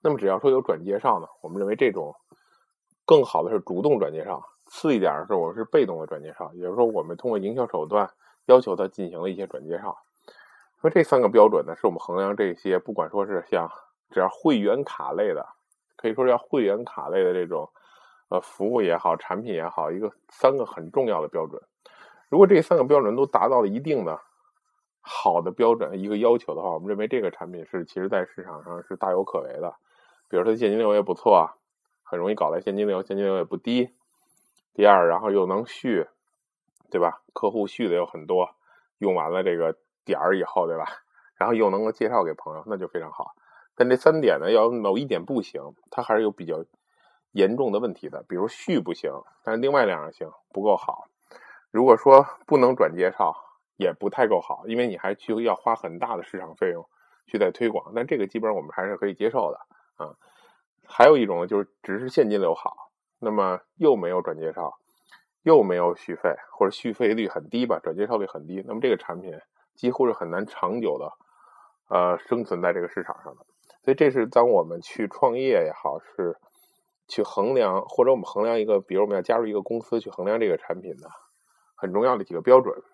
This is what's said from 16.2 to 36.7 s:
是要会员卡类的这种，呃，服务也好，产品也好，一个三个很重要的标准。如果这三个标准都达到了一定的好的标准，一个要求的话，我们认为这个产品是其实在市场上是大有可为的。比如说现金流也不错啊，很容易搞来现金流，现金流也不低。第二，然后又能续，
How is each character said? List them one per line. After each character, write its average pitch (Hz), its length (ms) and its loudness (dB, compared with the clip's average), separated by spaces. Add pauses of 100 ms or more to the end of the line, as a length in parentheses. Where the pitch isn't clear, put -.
是 127 60 4
要 101 80 4
会 131 240 -2
员 104 220 0
卡 69 240 -12
类 95 160 2
的 90 80 2
这 90 160 -2
种， 78 200 -6 (600)
呃， 90 120 0
服 - 300 -4
务 120 100 2
也 85 160 2
好， 82 200 0
产 90 260 -8
品 117 100 -8
也 82 160 -4
好， 80 220 -4
一 87 80 -6
个 107 140 -6 (160)
三 135 280 2
个 123 80 -4
很 85 280 -16
重 135 140 0
要 95 140 -2
的 76 60 -6
标 80 220 -6
准。 71 120 -14 (680)
如 151 100 2
果 196 80 12
这 185 160 6
三 175 160 2
个 131 60 4
标 143 160 6
准 110 160 0
都 135 100 2
达 104 220 2
到 123 140 4
了 104 40 2
一 104 140 -2
定 143 240 -2
的 78 160 -6 (800)
好 - 400 -2
的 87 100 -4
标 117 240 4
准， 95 240 -6
一 95 80 -6
个 104 120 -4
要 117 200 4
求 - 160 -8
的 85 80 -8
话， 92 100 -4
我 80 60 -4
们 87 80 -10
认 101 120 -4
为 107 100 -4
这 127 140 -2
个 90 80 -2
产 85 200 -16
品 85 140 -14
是 87 220 -8
其 - 80 -20
实 95 140 -6
在 98 180 -2
市 - 180 -18
场 80 180 -16
上 87 220 -14
是 95 120 -12
大 95 140 -4
有 92 140 0
可 92 160 -6
为 65 80 -12 (120)
的。 85 140 -8 (540)
比 92 80 -4
如 90 80 2
说 110 100 2
现 113 140 0
金 107 100 0
流 110 160 2
也 104 60 4
不 98 140 -2
错 107 200 4
啊， 82 220 4 (480)
很 87 160 -8
容 95 100 -2
易 107 40 0
搞 85 160 -2
来 85 100 -2
现 98 160 -4
金 104 100 0
流， 98 160 -2
现 98 140 -6
金 101 80 -2
流 95 140 0
也 87 60 -2
不 90 120 -8
低。 123 400 -2 (800)
第 104 120 4
二， 92 220 8
然 85 120 2
后 110 100 -2
又 98 160 2
能 101 200 -4
续， 104 400 -4 (840)